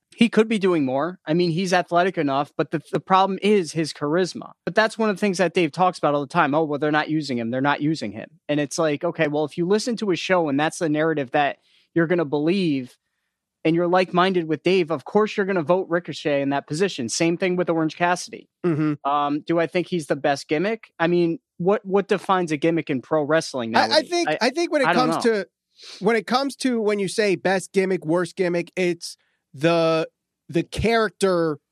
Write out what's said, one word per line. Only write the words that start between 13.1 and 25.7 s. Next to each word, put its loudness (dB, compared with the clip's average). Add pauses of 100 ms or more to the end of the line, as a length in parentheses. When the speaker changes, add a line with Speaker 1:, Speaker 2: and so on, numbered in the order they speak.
Speaker 1:
and 2
you're 0
like-minded 2
with -4
Dave, 2
of -4
course 0
you're -2
gonna -2
vote 0
Ricochet -2
in -2
that -2
position. -4
Same 0
thing -2
with -2
Orange -2
Cassidy. -4 (180)
Speaker 2:
Mm-hmm. 0
Speaker 1:
Um, 0
do -2
I 2
think -2
he's -4
the 0
best -2
gimmick? -2
I 2
mean, 2 (180)
what, 0
what 0
defines 0
a -2
gimmick 0
in -2
pro 0
wrestling -2
Speaker 2:
I, 4
I 0
Speaker 1:
nowadays? 0
Speaker 2:
think, 0
Speaker 1:
I, 0
Speaker 2:
I 2
think -2
when 2
it 2
Speaker 1:
I 4
don't 2
Speaker 2:
comes 0
Speaker 1:
know. 4
Speaker 2:
to, -4 (520)